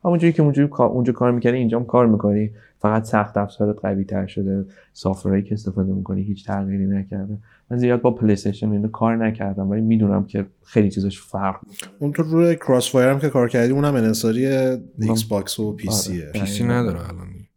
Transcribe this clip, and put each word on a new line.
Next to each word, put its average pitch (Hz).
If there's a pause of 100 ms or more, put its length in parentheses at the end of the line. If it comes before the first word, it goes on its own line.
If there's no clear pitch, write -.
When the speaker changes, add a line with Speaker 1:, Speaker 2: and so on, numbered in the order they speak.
Speaker 1:
همونجوری 170
که 160
اونجوری 143
کار، 131
اونجا 123
کار 123
می‌کردی، 120
اینجا 117
هم 120
کار 123
می‌کنی، 107 (280)
فقط 110
سخت 107
افزارت 104
قوی‌تر 98
شده، 98 (280)
سافت‌ورایی 95
که 104
استفاده 95
می‌کنی 95
هیچ 101
تغییری 98
نکرده. 98 (320)
من 123
زیاد 120
با 127
پلی 113
استیشن 101
اینو 104
کار 113
نکردم، 98
ولی 107
می‌دونم 107
که 98 (180)
خیلی 104
چیزاش 98
فرق 95
می‌کنه. -
Speaker 2:
اون 147
تو 165
روی 165
کراس 127
فایر 127
هم 139
که 147
کار 123
کردی، 120
اونم 143
انحصاری 113
Speaker 1:
اونم 131 (200)
Speaker 2:
ایکس 110
باکس 104
و 107
پی 98
سی 95
Speaker 1:
آره، 73
Speaker 2:
ه. 82
Speaker 3:
پی 98
سی 98
Speaker 1:
دقیقاً. 120
Speaker 3:
نداره 87
الان. 87 (300)